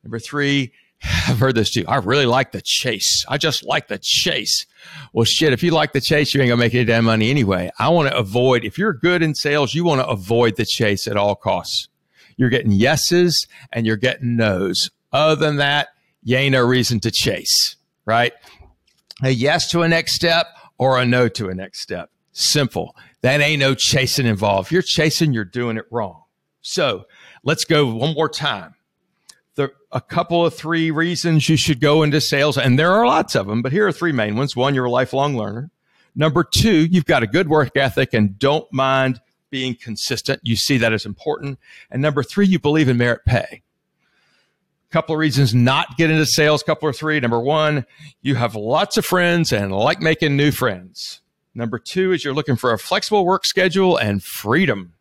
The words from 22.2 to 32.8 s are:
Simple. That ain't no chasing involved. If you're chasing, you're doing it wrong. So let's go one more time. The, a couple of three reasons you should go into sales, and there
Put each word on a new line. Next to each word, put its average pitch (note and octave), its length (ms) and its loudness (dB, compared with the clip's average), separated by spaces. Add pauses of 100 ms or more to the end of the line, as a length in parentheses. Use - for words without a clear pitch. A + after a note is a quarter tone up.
Simple. - 640 -2 (240)
That C3+ 200 2
ain't D3 200 0
no C3+ 140 2
chasing C3 520 0
involved. G2 400 2
If - 60 -6
you're F3+ 100 2
chasing, D#3 500 0
you're A2 120 -2
doing A#2 320 -6
it A2 160 -10
wrong. G2+ 320 -6 (360)
So A#2+ 440 -4 (400)
let's D3+ 200 -2
go D3 220 2
one A#2+ 280 -2
more D3+ 140 0
time. G#2 460 -8 (800)
The, C3+ 160 -4 (200)
a B2 100 -6
couple E3+ 460 -2
of E3 80 -2
three D#3+ 360 -2
reasons D#3+ 560 0
you D#3 120 2
should D3 200 0
go D3+ 240 4
into D3+ 200 2
sales, C#3+ 340 0
and B2+ 220 2
there E3 120 4